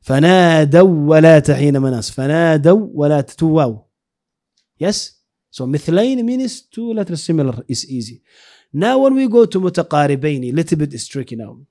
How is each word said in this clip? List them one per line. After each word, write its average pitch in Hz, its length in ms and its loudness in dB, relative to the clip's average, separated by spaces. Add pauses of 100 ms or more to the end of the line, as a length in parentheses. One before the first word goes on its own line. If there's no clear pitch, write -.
فنادوا 160 1080 4
ولا 156 300 6
تحين 143 400 0
مناص. 131 320 -4
فنادوا 160 840 0
ولا 147 260 0
ت-، - 200 -10
two - 20 -2
واو. 151 440 0 (920)
Yes? 190 340 -6 (380)
So 131 160 -10
مثلين 196 580 -2
means 247 380 -6
two 226 300 -12
letters 190 300 -8
similar 135 460 -4
is 120 200 -8
easy. 120 340 -12 (500)
Now 220 260 0
when 269 160 2
we 262 140 0
go 233 180 4
to 214 140 -4
متقاربين, 147 960 -2
little 160 240 -2
bit 147 160 -4
is - 140 -12
tricky 123 280 -12
now. 110 220 -16 (120)